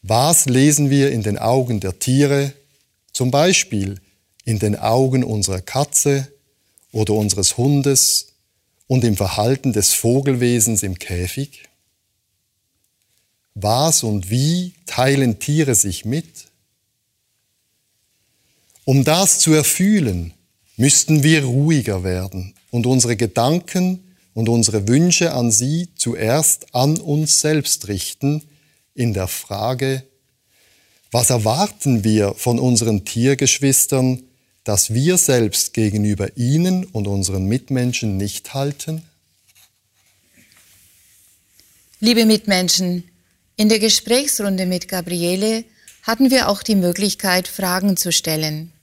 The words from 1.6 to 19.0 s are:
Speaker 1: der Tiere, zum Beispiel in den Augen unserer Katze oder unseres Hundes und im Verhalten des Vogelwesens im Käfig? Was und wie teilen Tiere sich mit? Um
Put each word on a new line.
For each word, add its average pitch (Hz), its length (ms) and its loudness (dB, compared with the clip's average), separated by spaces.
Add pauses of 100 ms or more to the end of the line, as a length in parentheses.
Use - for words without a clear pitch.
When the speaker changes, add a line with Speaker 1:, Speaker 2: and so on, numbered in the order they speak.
Speaker 1:
der 95 220 -6
Tiere, 139 520 0 (600)
zum 127 180 -2
Beispiel 113 720 0 (440)
in 110 140 -2
den 104 160 0
Augen 131 480 2
unserer 101 380 -2
Katze 139 680 -2 (640)
oder 107 240 0
unseres 104 420 0
Hundes 139 760 0 (560)
und 123 160 2
im 107 120 2
Verhalten 113 560 0
des 104 220 0
Vogelwesens 120 880 0
im 92 160 -6
Käfig? 90 680 -8 (1900)
Was 120 480 0
und 104 260 -4
wie 160 460 -2 (120)
teilen 131 520 0
Tiere 143 380 0
sich 95 280 -2
mit? 135 440 -8 (2250)
Um 135 200 4